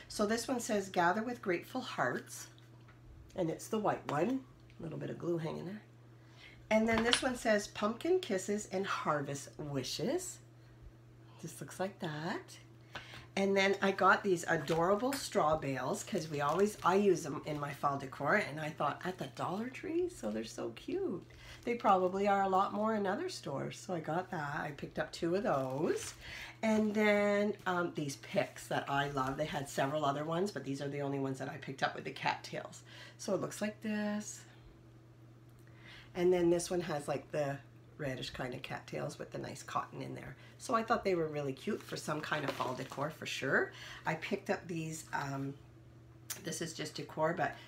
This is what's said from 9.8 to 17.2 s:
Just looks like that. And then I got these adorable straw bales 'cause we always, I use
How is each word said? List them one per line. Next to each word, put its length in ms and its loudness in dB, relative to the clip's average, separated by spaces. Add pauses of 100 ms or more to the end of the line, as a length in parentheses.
Just 200 -12
looks 180 -10
like 220 -4
that. 580 -6 (800)
And 200 4
then 240 6
I 120 6
got 320 8
these 240 4
adorable 640 4
straw 440 4
bales 460 -2
'cause 260 -2
we 120 -2
always, 420 4
I 140 8
use 260 6